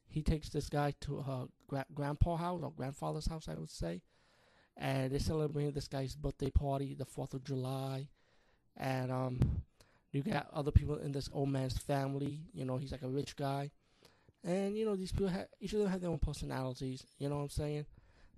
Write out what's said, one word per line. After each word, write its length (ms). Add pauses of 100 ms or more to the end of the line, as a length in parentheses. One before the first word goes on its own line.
he 140
takes 260
this 220
guy 320
to 160
her 260 (240)
gra-, 240
grandpa 440
house, 260
or 100
grandfather's 540
house, 200
I 100
would 140
say. 300 (720)
And 380
they 60
celebrate 560
this 140
guy's 280
birthday 320
party, 460
the 100
fourth 300
of 100
July. 640 (640)
And, 380
um, 280 (720)
you 100
got 320
other 160
people 280
in 120
this 220
old 160
man's 280
family. 600 (140)
You 120
know, 120
he's, 160
like, 100
a 60
rich 260
guy. 380 (720)
And, 320
you 80
know, 100
these 160
people, 180
ha-, 180 (120)
each 140
of 80
them 80
have 120
their 100
own 100
personalities. 840 (140)
You 100
know 60
what 80
I'm 60
saying? 380 (520)